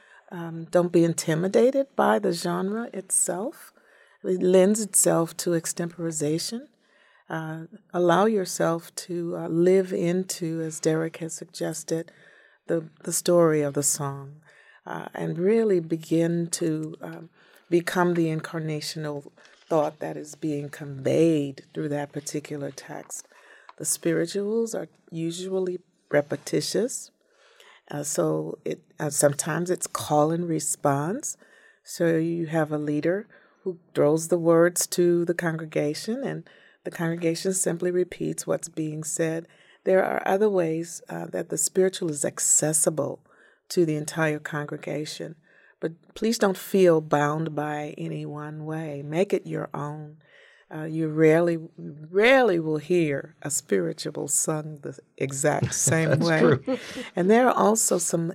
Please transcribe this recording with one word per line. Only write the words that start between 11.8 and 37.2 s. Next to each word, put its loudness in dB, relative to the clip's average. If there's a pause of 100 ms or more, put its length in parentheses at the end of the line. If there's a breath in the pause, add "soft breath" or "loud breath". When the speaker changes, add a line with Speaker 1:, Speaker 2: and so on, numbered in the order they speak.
Speaker 1:
the, -2 (140)
the -6
story 4
of -2
the 0
song, -6 (460 soft breath)
uh, -8
and -4
really 4
begin 0
to, -4
um, -14 (400 soft breath)
become 2
the 2
incarnational -6 (380 soft breath)
thought 0
that -8
is -12
being -4
conveyed 0 (100)
through -4
that -4
particular -8
text. -14 (520 soft breath)
The -10
spirituals -2
are -8 (200)
usually -4 (300)
repetitious. -2 (800 soft breath)
Uh, -6
so -2
it, -6 (180)
uh, -2
sometimes 2
it's -2
call 2
and -2
response. -2 (460 soft breath)
So 0
you -2
have 0
a -2
leader -2 (360 soft breath)
who -6 (160)
throws 4
the 2
words 4
to 2
the 0
congregation, -4
and -6 (400 soft breath)
the -8
congregation -2